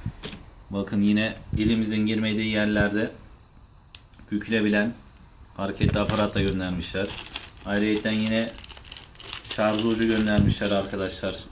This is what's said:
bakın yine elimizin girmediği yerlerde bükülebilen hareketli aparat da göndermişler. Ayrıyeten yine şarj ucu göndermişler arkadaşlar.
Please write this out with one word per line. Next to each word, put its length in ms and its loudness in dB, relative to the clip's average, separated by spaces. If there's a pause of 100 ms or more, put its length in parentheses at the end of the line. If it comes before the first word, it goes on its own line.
(720)
bakın 320 -2
yine 340 2 (220)
elimizin 480 2
girmediği 460 0
yerlerde 580 2 (1200)
bükülebilen 640 2 (640)
hareketli 440 0
aparat 340 2
da 60 0
göndermişler. 680 -2 (580)
Ayrıyeten 460 2
yine 380 0 (1080)
şarj 280 2
ucu 240 2
göndermişler 600 4
arkadaşlar. 680 -2 (160)